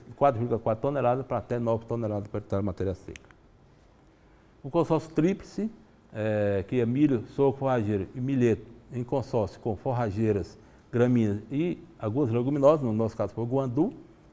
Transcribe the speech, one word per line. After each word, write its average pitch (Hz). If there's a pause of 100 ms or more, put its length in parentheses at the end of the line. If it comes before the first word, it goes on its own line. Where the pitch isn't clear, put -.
(160)
quatro 139
vírgula 120
quatro 110
toneladas 131
para 123
até 120
nove 117
toneladas 107
por -
hectare 98
de 101
matéria 92
seca. - (1300)
O 139
consórcio 156
tríplice, 196 (420)
eh, 104
que 127
é 117
milho, 127
soro 139
forrageiro 107
e 127
milheto, 123 (240)
em 123
consórcio 120
com 110
forrageiras, 107 (340)
gramíneas 117 (100)
e 160 (140)
algumas 117
leguminosas, 139
no 120
nosso 110
caso 104
foi 113
o 117
guandu 131 (420)